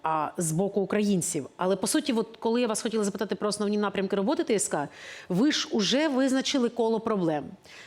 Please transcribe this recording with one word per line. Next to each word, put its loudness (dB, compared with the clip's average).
а 0
з -2
боку 0
українців. 0
Але, 2
по -2
суті, 0
от, -4
коли 0
я 2
вас -2
хотіла -2
запитати -2
про -2
основні 0
напрямки 0
роботи 2
Т 0
С 0
К, -2
ви 4
ж 0
уже 2
визначили 2
коло 0
проблем. 0